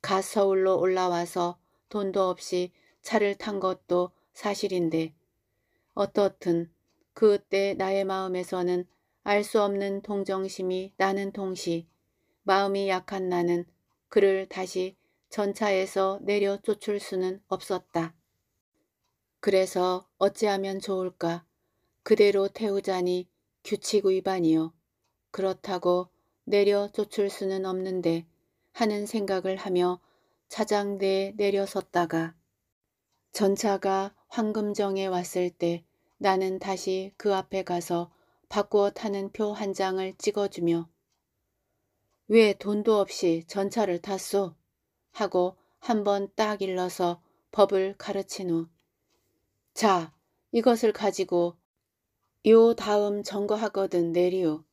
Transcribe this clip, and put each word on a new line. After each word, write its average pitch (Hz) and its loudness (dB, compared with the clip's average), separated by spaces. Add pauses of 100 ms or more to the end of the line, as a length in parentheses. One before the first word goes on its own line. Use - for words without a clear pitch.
갓 196 0
서울로 190 2
올라와서 175 0 (300)
돈도 196 0
없이 180 -4 (300)
차를 208 0
탄 202 -6
것도 180 -2 (240)
사실인데 175 -2 (800)
어떻든 190 0 (440)
그때 196 2
나의 196 0
마음에서는 180 -2 (360)
알 208 2
수 208 2
없는 202 -2
동정심이 190 -4
나는 196 -2
동시 180 -6 (560)
마음이 196 0
약한 185 -4
나는 175 0 (440)
그를 190 4
다시 185 -6 (340)
전차에서 196 0
내려 202 0
쫓을 202 -4
수는 185 -4
없었다. 180 -4 (1300)
그래서 185 0 (100)
어찌하면 196 0
좋을까? 180 -4 (580)
그대로 202 4
태우자니 185 -2 (360)
규칙 202 -2
위반이요. 175 2 (580)
그렇다고 185 -2 (360)
내려 202 2
쫓을 208 -2
수는 190 -4
없는데 185 -2 (460)
하는 208 -2
생각을 190 -2
하며 180 0 (480)
차장대에 202 -2
내려섰다가 180 0 (1000)
전차가 196 0 (140)
황금정에 208 -2
왔을 180 -2
때 170 -4 (320)
나는 190 0
다시 190 -6
그 202 0
앞에 190 -4
가서 175 -4 (380)
바꾸어 202 2
타는 202 -6
표 208 -2
한 208 -4
장을 190 -2
찍어주며 170 -2 (1400)
"왜 214 8
돈도 208 0
없이 170 0
전차를 196 -2
탔소?" 190 -4 (580)
하고 185 0 (220)
한 220 0
번 202 0
딱 214 -2
일러서 180 -2 (300)
법을 196 4
가르친 196 -6
후 165 0 (1080)
"자, 180 2 (380)
이것을 233 4
가지고 180 0 (880)
요 226 8
다음 208 0
점거하거든 196 -2
내리오. 175 2